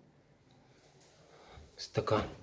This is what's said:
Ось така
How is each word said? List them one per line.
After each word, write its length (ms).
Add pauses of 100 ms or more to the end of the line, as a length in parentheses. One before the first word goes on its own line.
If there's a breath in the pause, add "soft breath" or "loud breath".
(1800 soft breath)
Ось 100
така 360 (200)